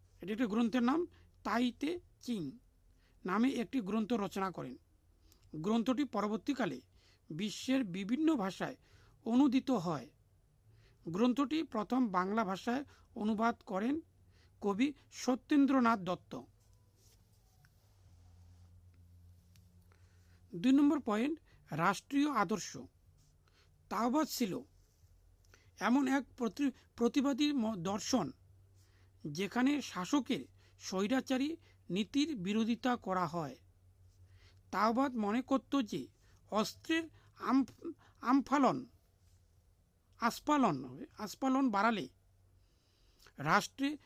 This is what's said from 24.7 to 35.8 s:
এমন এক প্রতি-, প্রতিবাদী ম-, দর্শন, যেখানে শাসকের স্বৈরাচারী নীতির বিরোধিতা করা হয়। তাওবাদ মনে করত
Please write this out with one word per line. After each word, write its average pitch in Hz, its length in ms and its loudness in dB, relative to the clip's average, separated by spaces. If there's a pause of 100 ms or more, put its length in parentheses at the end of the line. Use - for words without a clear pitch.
এমন 254 300 4
এক 269 160 2 (120)
প্রতি-, 247 360 -2 (240)
প্রতিবাদী 277 560 2
ম-, 220 240 -2
দর্শন, 190 560 -2 (920)
যেখানে 233 580 -2
শাসকের 196 600 -2 (340)
স্বৈরাচারী 262 800 -2 (340)
নীতির 277 460 -2
বিরোধিতা 220 600 0
করা 185 300 -2
হয়। 147 300 -6 (1120)
তাওবাদ 233 460 2
মনে 220 260 0
করত 277 400 0